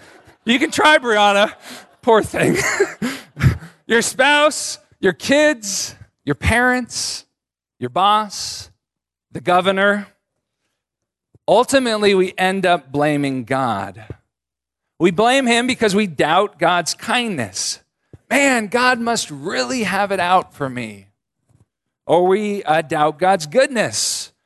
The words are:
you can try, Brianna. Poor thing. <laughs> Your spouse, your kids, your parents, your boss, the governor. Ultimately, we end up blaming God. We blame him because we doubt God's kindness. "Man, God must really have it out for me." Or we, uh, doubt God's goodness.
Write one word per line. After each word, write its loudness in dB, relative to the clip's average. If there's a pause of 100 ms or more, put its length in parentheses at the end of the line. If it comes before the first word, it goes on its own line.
(440)
you 2
can -2
try, 4
Brianna. 2 (480)
Poor 4
thing. 0 (720)
<laughs> -2
Your 2
spouse, 0 (220)
your 2
kids, 0 (280)
your -2
parents, -2 (540)
your -6
boss, -2 (640)
the -10
governor. 0 (1400)
Ultimately, 2
we 0
end 0
up 0
blaming -2
God. -4 (960)
We 4
blame 2
him 2
because 0
we 2
doubt 0
God's 0
kindness. -6 (500)
"Man, 0
God 0
must -4
really -6
have -2
it -2
out 0
for -6
me." -12 (960)
Or 2
we, -2
uh, 0
doubt -2
God's 0
goodness. -2 (140)